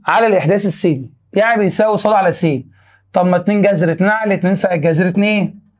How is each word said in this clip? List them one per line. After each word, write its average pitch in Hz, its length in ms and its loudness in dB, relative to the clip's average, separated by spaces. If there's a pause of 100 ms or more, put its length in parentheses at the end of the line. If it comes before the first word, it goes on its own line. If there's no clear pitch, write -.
على 220 200 2
الإحداث 196 380 0
السيني، 147 480 -4 (200)
يعني 220 280 2
بيساوي 208 360 0
صاد 214 160 0
على 190 180 2
س. 170 160 -2 (680)
طب 180 120 2
ما 180 100 2
اتنين 202 260 0
جذر 180 300 2
اتنين 180 180 0
على 214 240 -2
اتنين 185 220 0
زائد 180 260 -2
جذر 165 260 0
اتنين 202 520 -2 (200)